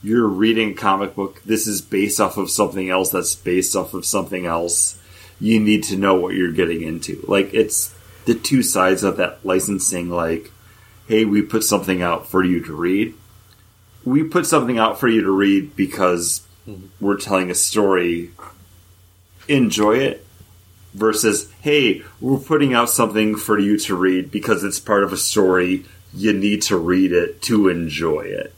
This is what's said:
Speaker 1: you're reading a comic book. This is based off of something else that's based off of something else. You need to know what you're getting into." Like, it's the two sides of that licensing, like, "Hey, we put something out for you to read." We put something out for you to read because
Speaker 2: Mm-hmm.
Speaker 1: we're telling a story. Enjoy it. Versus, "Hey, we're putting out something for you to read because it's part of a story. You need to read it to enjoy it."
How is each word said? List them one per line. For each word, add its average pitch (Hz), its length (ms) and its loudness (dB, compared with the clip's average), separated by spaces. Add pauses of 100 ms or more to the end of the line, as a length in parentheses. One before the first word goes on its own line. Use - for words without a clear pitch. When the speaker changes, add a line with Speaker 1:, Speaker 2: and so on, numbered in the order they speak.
Speaker 1:
you're 110 260 2
reading 107 440 2
a - 20 -8
comic 98 420 -2
book. 98 280 -6
This 110 220 -2
is 101 140 -4
based 101 400 -2
off 98 160 0
of 95 140 -4
something 92 400 -2
else 92 200 0
that's 90 240 -2
based 90 400 -2
off 95 200 -4
of 87 120 -8
something 92 400 -4
else. 85 500 -2 (440)
You 110 180 4
need 107 260 2
to 98 120 -6
know 98 180 2
what 92 200 0
you're 90 180 0
getting 82 300 0
into." 82 440 -8
Like, 98 260 0
it's - 400 -2 (340)
the 117 80 4
two 127 280 0
sides 95 400 2
of 95 140 0
that 90 280 -4
licensing, 92 680 -2
like, 82 420 -4 (560)
"Hey, 110 160 4
we 104 180 2
put 107 220 -2
something 95 380 0
out 85 260 -4
for 92 160 2
you 90 220 0
to 80 60 -12
read." 87 420 -2 (920)
We 135 180 2
put 165 240 -2
something 127 320 0
out 110 220 0
for 127 80 2
you 113 140 4
to 92 80 0
read 98 460 2
because 90 680 0 (260)
Speaker 2:
Mm-hmm. 98 180 -18 (140)
Speaker 1:
we're 101 160 0
telling 95 340 -2
a 90 40 -4
story. 87 760 0 (1160)
Enjoy 110 500 4
it. - 280 -2 (680)
Versus, 107 540 0 (140)
"Hey, 147 400 2 (180)
we're 131 180 0
putting 143 360 2
out 120 160 4
something 107 440 2
for 107 240 0
you 104 200 2
to 104 160 -4
read 92 360 0
because 104 320 -2
it's 98 160 -6
part 101 260 2
of 90 80 -4
a 92 40 -6
story. 92 680 0 (300)
You 101 200 0
need 101 280 0
to 98 140 0
read 90 360 2
it 87 300 -8
to 104 260 2
enjoy 80 540 -2
it." - 360 -10